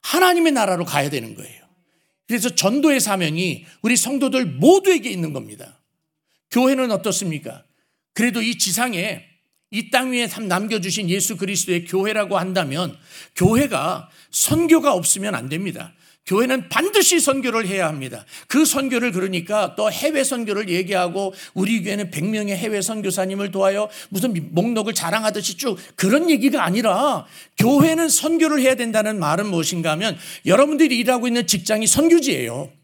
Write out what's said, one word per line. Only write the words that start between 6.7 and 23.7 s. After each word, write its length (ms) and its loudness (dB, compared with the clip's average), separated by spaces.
어떻습니까? 720 -4
그래도 280 0
이 160 -2
지상에, 680 -2
이 180 -6
땅 220 0
위에 160 0
삼-, 200 -8
남겨주신 600 -2
예수 280 -2
그리스도의 480 -2
교회라고 520 -2
한다면 600 -2
교회가 760 0
선교가 640 4
없으면 400 -2
안 160 -6
됩니다. 440 -8
교회는 440 0
반드시 500 4
선교를 480 0
해야 200 -2
합니다. 380 -8
그 160 2
선교를 480 0
그러니까 640 -2
또 160 0
해외 320 -2
선교를 460 -4
얘기하고 640 -2
우리 300 -2
교회는 280 -6
백 140 -6
명의 300 -2
해외 260 -4
선교사님을 680 -4
도와요. 380 0